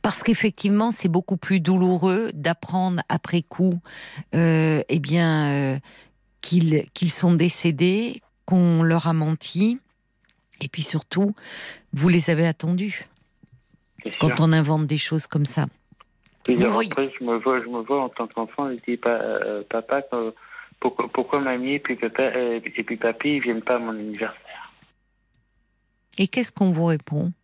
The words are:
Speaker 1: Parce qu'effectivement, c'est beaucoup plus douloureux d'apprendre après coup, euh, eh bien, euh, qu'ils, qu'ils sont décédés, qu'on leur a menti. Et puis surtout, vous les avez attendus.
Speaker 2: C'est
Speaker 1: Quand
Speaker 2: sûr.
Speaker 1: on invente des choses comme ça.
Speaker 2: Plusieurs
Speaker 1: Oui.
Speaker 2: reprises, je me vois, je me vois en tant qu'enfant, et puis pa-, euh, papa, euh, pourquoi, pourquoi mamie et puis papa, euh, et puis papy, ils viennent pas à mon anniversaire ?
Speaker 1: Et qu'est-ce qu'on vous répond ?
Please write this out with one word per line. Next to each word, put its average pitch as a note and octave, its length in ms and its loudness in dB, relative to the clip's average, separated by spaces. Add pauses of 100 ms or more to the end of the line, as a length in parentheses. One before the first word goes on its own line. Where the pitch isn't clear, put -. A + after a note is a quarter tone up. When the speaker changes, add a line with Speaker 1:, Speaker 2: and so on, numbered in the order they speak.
Speaker 1:
Parce - 220 -2
qu'effectivement, G#3+ 680 2
c'est G3+ 180 -2
beaucoup F3 280 0
plus F#3+ 220 0
douloureux F#3 720 2
d'apprendre E3+ 760 -2
après - 320 0
coup, F3+ 380 0 (560)
euh, D#3+ 540 4
eh D#3 100 2
bien, C#3+ 760 2
euh, C#3 40 -4 (600)
qu'ils, E3 520 2
qu'ils E3+ 180 0
sont F3 220 2
décédés, F3+ 880 0 (240)
qu'on F3 380 4
leur E3 240 2
a E3 60 2
menti. D#3+ 680 0 (840)
Et C#3+ 80 -8
puis - 120 -8
surtout, F#3+ 540 -2 (580)
vous C#3+ 160 2
les F3 200 4
avez E3 180 4
attendus. F3+ 600 -4 (960)
Speaker 2:
C'est G#2 160 -10
Speaker 1:
Quand D3 160 2
Speaker 2:
sûr. D#3 100 4
Speaker 1:
on D#3+ 80 6
invente D#3 340 2
des D3+ 100 0
choses D#3 300 -4
comme D3 180 0
ça. C#3+ 200 -2 (800)
Speaker 2:
Plusieurs B2 340 2
Speaker 1:
Oui. A3+ 100 0
Speaker 2:
reprises, C3+ 320 -2
je B2+ 60 -8
me A#2 120 0
vois, B2+ 220 0
je A2+ 60 -6
me A#2+ 160 -6
vois C#3 220 -2
en B2 60 -4
tant A#2 180 -8
qu'enfant, C3+ 420 -6
et B2 80 -6
puis A#2+ 180 -4
pa-, A#2+ 140 -2 (120)
euh, G#2+ 480 -4
papa, C3+ 320 -2 (120)
euh, A2+ 180 -4 (480)
pourquoi, - 300 -4
pourquoi C#3 320 -2
mamie C3 320 -2
et C#3+ 60 -2
puis B2+ 180 -4
papa, A#2 260 -2
euh, A#2+ 400 -2
et - 200 -8
puis A#2 140 -6
papy, C3 380 -2
ils C3+ 60 -2
viennent A#2 220 -2
pas B2+ 120 0
à A#2+ 40 -2
mon A#2 120 -6
anniversaire ? G#2+ 800 -10 (1500)
Speaker 1:
Et F#3+ 100 2
qu'est-ce - 240 -4
qu'on F#3+ 200 2
vous E3 140 2
répond ? D#3+ 480 -2 (100)